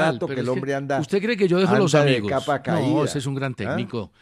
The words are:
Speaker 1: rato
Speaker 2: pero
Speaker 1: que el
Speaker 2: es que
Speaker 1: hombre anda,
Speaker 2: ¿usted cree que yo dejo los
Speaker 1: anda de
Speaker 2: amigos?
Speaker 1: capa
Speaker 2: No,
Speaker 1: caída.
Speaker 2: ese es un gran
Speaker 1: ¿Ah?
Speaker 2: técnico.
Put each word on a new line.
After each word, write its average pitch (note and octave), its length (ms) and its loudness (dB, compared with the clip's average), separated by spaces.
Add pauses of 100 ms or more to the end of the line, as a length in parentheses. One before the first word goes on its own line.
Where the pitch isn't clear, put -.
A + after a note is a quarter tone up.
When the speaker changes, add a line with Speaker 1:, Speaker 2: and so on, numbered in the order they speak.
(140)
Speaker 1:
rato F3 140 -6
Speaker 2:
pero - 0 -
Speaker 1:
que C#3 60 -4
el B2+ 60 -6
Speaker 2:
es A#2+ 60 -2
que A#2+ 60 -2
Speaker 1:
hombre C3+ 240 -4
anda, C#3 260 -2
Speaker 2:
¿usted F#3+ 200 -2
cree A3+ 140 0
que G3 140 2
yo F3 100 2
dejo F#3+ 160 4
los F#3 180 2
Speaker 1:
anda D3 120 6
de C3 120 2
Speaker 2:
amigos? G#2 140 -2
Speaker 1:
capa C3+ 260 0
Speaker 2:
No, B2+ 60 -8
Speaker 1:
caída. D3 400 2
Speaker 2:
ese - 160 -2
es C3+ 60 -6
un C#3 100 -4
gran C3+ 160 -4
Speaker 1:
¿Ah? B2 40 -8
Speaker 2:
técnico. A#2+ 560 -6 (100)